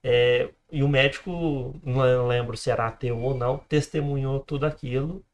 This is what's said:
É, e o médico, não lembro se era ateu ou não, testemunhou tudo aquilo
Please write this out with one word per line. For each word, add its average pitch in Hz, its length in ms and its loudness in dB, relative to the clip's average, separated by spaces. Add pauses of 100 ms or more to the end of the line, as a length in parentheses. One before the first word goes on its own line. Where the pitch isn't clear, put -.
É, 120 460 4 (220)
e 143 120 0
o 143 60 2
médico, 143 840 0 (100)
não 127 440 2
lembro 120 300 -2
se - 140 -4
era 113 160 0
ateu 117 320 -4
ou 131 160 0
não, 123 220 -2
testemunhou 143 800 -2
tudo 143 260 -4
aquilo 143 580 -4 (100)